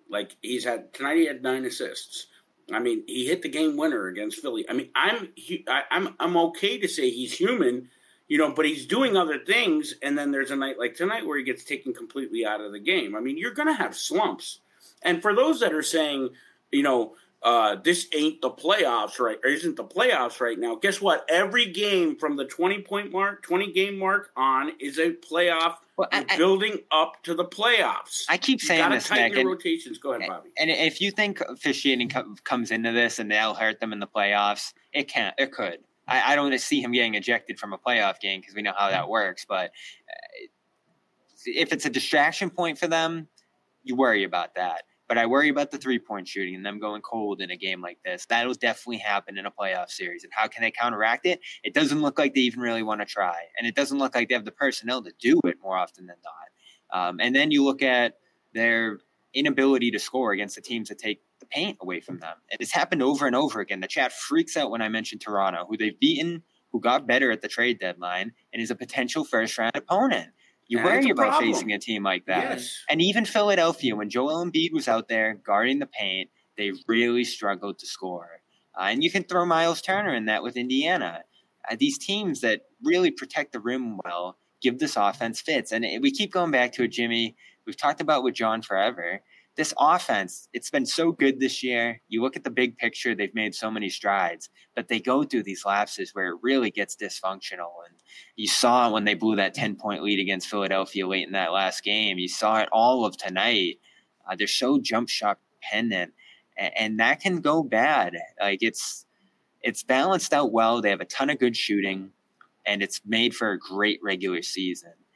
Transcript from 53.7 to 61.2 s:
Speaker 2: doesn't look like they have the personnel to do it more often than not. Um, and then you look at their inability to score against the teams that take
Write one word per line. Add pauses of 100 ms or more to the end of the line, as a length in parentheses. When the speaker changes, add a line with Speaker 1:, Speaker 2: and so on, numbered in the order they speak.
Speaker 2:
doesn't
look
like
they
have
the
personnel
to
do
it
more
often
than
not. (100)
Um,
and
then
you
look
at (340)
their (340)
inability
to
score
against
the
teams
that
take (180)